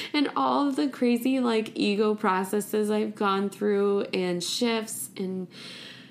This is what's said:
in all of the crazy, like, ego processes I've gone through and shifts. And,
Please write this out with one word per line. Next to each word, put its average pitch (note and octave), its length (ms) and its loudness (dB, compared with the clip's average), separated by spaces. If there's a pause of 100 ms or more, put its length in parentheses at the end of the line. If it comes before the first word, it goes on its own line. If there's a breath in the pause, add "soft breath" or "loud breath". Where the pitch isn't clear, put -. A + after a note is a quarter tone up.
(140 loud breath)
in D4 220 2
all C4 320 2
of C4+ 80 -2
the D4+ 120 2
crazy, B3 500 2
like, A3+ 360 0
ego G#3 400 2
processes G#3 760 0
I've G#3+ 240 0
gone G3 360 0
through G3+ 520 2 (120)
and F3+ 280 0
shifts. A3+ 760 -2
And, F#3 300 -6 (600 loud breath)